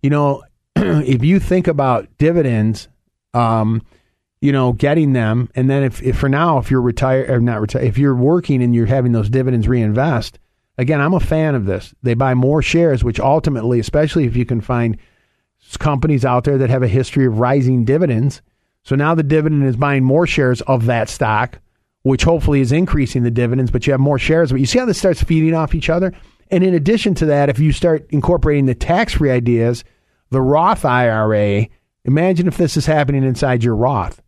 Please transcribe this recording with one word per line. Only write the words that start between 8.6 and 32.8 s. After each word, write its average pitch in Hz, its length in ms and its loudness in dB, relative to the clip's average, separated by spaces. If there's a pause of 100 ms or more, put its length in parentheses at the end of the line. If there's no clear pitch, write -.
and 120 140 2
you're 117 100 2
having 123 260 0
those 107 180 0
dividends 123 380 0
reinvest, 120 680 -2 (400)
again, 143 240 0
I'm 165 140 0
a 175 40 0
fan 156 360 0
of 107 100 -2
this. 92 380 -6
They 123 100 0
buy 131 220 0
more 135 260 2
shares, 160 420 2
which 113 160 -2
ultimately, 127 600 0
especially 151 460 0
if 113 100 -2
you 123 100 0
can 117 160 -4
find 117 360 -2 (720)
s-, - 100 -16
companies 143 460 0
out 123 200 0
there 139 160 0
that 131 100 0
have 127 140 0
a 123 40 0
history 131 380 0
of 110 140 0
rising 127 460 2
dividends. 135 580 0 (400)
So 135 120 -2
now 151 200 0
the 160 80 0
dividend 151 420 0
is 127 100 0
buying 139 280 0
more 143 240 2
shares 127 340 0
of 113 240 0
that 117 240 0
stock, 110 500 -2 (440)
which 135 200 0
hopefully 151 380 2
is 120 100 0
increasing 143 520 0
the 120 80 0
dividends, 120 400 -2
but - 140 -2
you 147 60 0
have 131 80 0
more 139 200 0
shares. 160 320 0
But 135 100 0
you 135 40 2
see 247 140 0
how 254 60 -2
this 220 140 -2
starts 185 220 0
feeding 160 320 0
off 160 220 -2
each 156 140 -4
other? 180 240 -2 (380)
And 180 120 2
in 185 100 2
addition 185 420 0
to 156 100 -2
that, 143 240 2
if 120 100 -4
you 151 140 2
start 160 380 0
incorporating 147 540 0
the 127 100 0
tax-free 170 560 0
ideas, 120 520 0 (460)
the 131 120 0
Roth 156 440 0
I 123 240 2
R 110 240 0
A, 104 360 0 (360)
imagine 170 420 0
if 156 80 -2
this 170 220 -2
is 143 80 -2